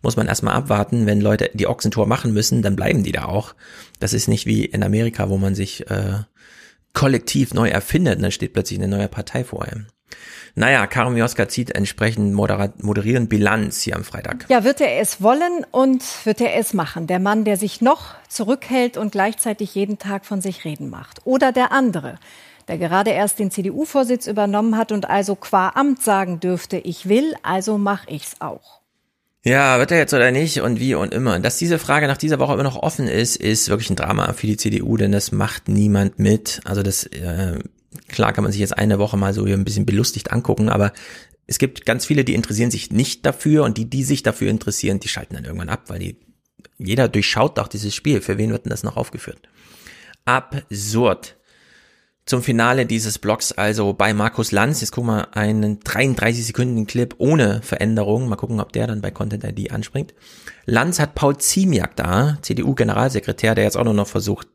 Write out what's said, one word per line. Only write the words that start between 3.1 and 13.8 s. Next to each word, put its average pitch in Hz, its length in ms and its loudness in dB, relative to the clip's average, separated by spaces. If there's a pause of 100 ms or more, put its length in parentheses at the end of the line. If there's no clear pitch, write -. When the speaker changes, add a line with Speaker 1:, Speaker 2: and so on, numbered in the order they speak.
Speaker 1:
da - 140 -4
auch. - 300 -4 (440)
Das - 140 -2
ist 107 140 0
nicht 107 180 0
wie 110 200 2
in 104 180 -2
Amerika, 104 460 0
wo 98 80 0
man 98 180 0
sich, - 340 -8
äh, 101 340 -2 (720)
kollektiv 135 600 0
neu 113 160 2
erfindet 120 480 0
und 95 60 0
dann 92 80 0
steht - 220 -6
plötzlich 95 260 -4
eine 98 100 -2
neue 101 180 -2
Partei - 360 -8
vor - 200 -10
einem. 107 240 -12 (680)
Naja, 120 300 4
Karin 123 280 0
Mioska 117 340 2
zieht - 240 -4
entsprechend 104 600 0
modera-, 101 480 0
moderierend 107 480 0
Bilanz 104 520 2